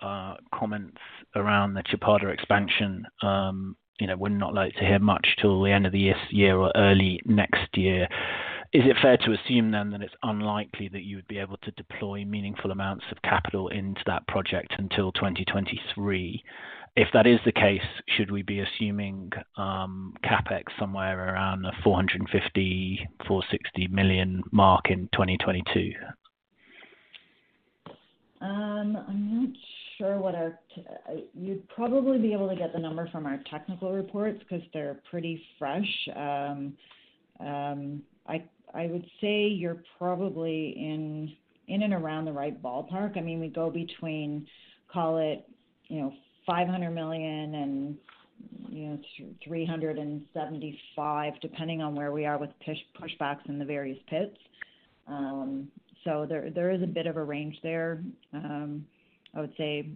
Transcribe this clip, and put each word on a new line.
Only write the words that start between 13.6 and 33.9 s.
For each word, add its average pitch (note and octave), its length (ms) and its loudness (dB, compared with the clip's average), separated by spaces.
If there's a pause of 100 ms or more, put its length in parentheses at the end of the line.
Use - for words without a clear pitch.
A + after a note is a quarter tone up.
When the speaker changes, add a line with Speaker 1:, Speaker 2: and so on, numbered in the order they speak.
Speaker 1:
into G2 360 -4
that G2 220 -2
project - 500 -2
until F#2+ 360 0
twenty F#2 320 0
twenty-three? G2 1000 -2 (520)
If A2 180 8
that A2+ 140 10
is A#2+ 180 10
the A2+ 60 6
case, G2+ 300 4 (280)
should G2 200 2
we G2+ 120 -2
be G2+ 180 -4
assuming, G2 720 -4 (240)
um, F#2+ 580 -4 (100)
capex F#2+ 400 2 (160)
somewhere F#2+ 540 -2
around F#2+ 280 2
the F#2 100 -4 (120)
four G2 120 8
hundred F#2 340 2
fifty, F#2 800 0 (180)
four F#2+ 260 2
sixty - 360 -2
million F#2 640 2
mark G2 380 8
in F#2 240 0
twenty F#2 240 2
twenty-two? F#2 560 0 (2500)
Speaker 2:
Um, G#3 580 -4 (100)
I'm G#3 340 -2
not C4 140 -2 (420)
sure G3+ 220 0
what F#3 160 -2
our E3 240 -4 (160)
t-, F3 100 -16 (240)
uh, - 40 -8 (200)
you'd F#3+ 360 -8
probably B3+ 500 2
be G#3+ 140 2
able G3 160 0
to F#3 60 -4
get F3 160 -4
the - 80 -6
number E3 320 -6
from D#3 140 -8
our C#3 140 -4 (100)
technical F3+ 440 -8